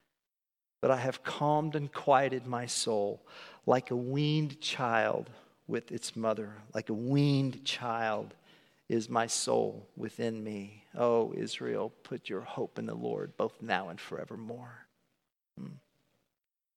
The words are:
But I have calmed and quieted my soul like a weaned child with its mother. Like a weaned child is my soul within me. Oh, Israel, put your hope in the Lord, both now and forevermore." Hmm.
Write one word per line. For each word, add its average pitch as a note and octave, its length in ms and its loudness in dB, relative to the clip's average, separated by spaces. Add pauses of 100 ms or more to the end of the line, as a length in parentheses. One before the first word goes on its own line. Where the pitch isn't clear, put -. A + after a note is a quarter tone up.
(800)
But B2+ 100 4
I C3 60 6
have B2+ 260 -4
calmed D3+ 520 0
and C#3+ 160 -4
quieted C3 540 4
my B2 220 -4
soul G#2 580 0 (400)
like B2+ 240 4
a B2 60 0
weaned D3 640 0
child A2+ 720 2 (360)
with A#2 240 -4
its - 240 -6
mother. A2 380 -2 (220)
Like A2 140 -4
a A2+ 40 2
weaned C3+ 720 2
child A2+ 680 -2 (520)
is A#2 220 0
my A#2 160 4
soul A2 680 0
within A2+ 480 -4
me. G#2 400 -8 (120)
Oh, A#2 400 4
Israel, A2+ 560 -4 (120)
put - 260 -10
your G#2 120 -4
hope - 360 -6
in A2+ 80 -4
the A2 80 -6
Lord, A2+ 420 -4
both - 280 -2
now F#2+ 260 0
and E2+ 100 -12
forevermore." A#2 840 -10 (720)
Hmm. G2 200 -12 (1000)